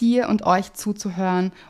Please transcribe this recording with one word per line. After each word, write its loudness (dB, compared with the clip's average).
dir 2
und 0
euch 2
zuzuhören -4